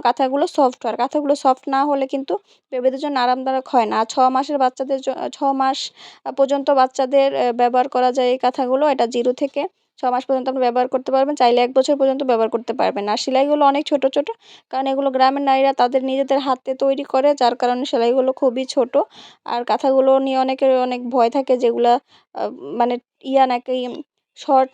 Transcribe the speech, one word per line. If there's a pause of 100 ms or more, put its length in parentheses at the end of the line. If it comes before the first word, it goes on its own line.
কাঁথাগুলো
সফট
হয়।
আর
কাঁথাগুলো
সফট
না
হলে
কিন্তু (380)
বেবিদের
জন্য
আরামদায়ক
হয়
না।
আর
ছ (140)
মাসের
বাচ্চাদের
জ-, (140)
ছ (160)
মাস (560)
পর্যন্ত
বাচ্চাদের,
আহ, (120)
ব্যবহার
করা
যায়
এই
কাঁথাগুলো।
এটা
জিরো
থেকে (380)
ছ
মাস
পর্যন্ত
আপনি
ব্যবহার
করতে
পারবেন,
চাইলে
এক
বছর
পর্যন্ত
ব্যবহার
করতে
পারবেন।
আর
সেলাইগুলো
অনেক
ছোট
ছোট, (400)
কারণ
এগুলো
গ্রামের
নারীরা
তাদের
নিজেদের
হাতে
তৈরি
করে,
যার
কারণে
সেলাইগুলো
খুবই
ছোট। (520)
আর
কাঁথাগুলো
নিয়ে
অনেকের
অনেক
ভয়
থাকে,
যেগুলা, (420)
আহ, (260)
মানে (280)
ইয়া
নাকি, (600)
শর্ট,